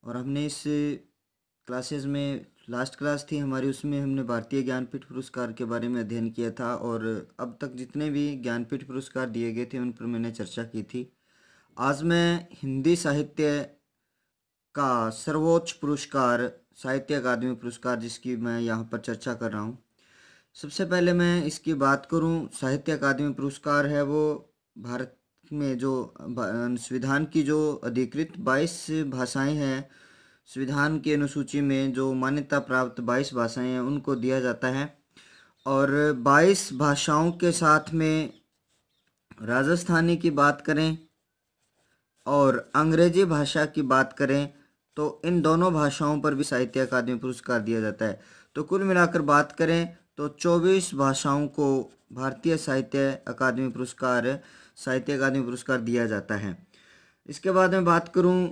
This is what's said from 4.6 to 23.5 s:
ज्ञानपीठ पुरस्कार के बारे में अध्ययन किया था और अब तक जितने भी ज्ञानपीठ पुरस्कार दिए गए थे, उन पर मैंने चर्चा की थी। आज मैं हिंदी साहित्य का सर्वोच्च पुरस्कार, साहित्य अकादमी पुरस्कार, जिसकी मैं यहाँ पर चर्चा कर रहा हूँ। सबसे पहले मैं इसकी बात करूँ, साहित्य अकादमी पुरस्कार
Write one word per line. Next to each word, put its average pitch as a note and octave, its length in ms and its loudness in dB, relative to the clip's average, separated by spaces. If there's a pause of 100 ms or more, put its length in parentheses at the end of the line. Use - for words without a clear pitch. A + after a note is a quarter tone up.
ज्ञानपीठ B2+ 400 -6
पुरस्कार B2+ 500 -8
के A#2+ 120 -6
बारे A#2 220 -4
में A#2+ 140 -2
अध्ययन A2+ 280 -4
किया A#2 220 -4
था A#2+ 240 -6
और A2+ 520 -6 (120)
अब A#2+ 220 -10
तक C3+ 100 -8
जितने B2+ 380 -6
भी D3 260 -2
ज्ञानपीठ A#2+ 480 -6
पुरस्कार C3 460 -8
दिए A2+ 240 -4
गए A#2+ 120 -4
थे, B2+ 140 -8
उन B2 120 -4
पर A2+ 140 -12
मैंने A#2 260 -4
चर्चा A2+ 320 -8
की A2+ 200 -8
थी। B2 340 -10 (600)
आज C#3 260 0
मैं E3+ 500 2
हिंदी C3+ 420 0
साहित्य D3 680 0 (1120)
का B2 340 2
सर्वोच्च D#3+ 600 2
पुरस्कार, B2+ 800 0 (240)
साहित्य C3+ 380 -4
अकादमी B2 420 0
पुरस्कार, A#2+ 440 -6
जिसकी A#2 360 -8
मैं A#2 240 -4
यहाँ A2+ 240 -2
पर A2+ 160 -8
चर्चा A#2+ 340 -6
कर A2+ 180 -6
रहा G#2+ 100 -6
हूँ। A#2 160 -8 (760)
सबसे D3 320 -6
पहले F3 280 4
मैं F3 320 4
इसकी D#3 280 -2
बात C#3 380 2
करूँ, E3 420 0
साहित्य C#3 380 -2
अकादमी C#3+ 420 0
पुरस्कार C#3+ 520 0